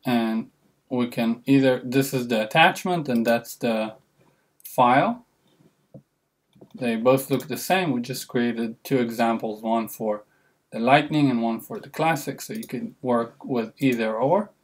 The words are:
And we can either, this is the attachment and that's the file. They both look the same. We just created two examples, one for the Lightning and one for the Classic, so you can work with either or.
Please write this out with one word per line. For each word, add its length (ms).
And 460
we 200
can 380
either, 380
this 300
is 140
the 160
attachment 680
and 160
that's 300
the 400
file. 640
They 220
both 340
look 160
the 100
same. 340
We 100
just 260
created 560
two 160
examples, 640
one 240
for 380
the 80
Lightning 520
and 100
one 200
for 180
the 100
Classic, 500
so 140
you 140
can 340
work 420
with 360
either 360
or. 360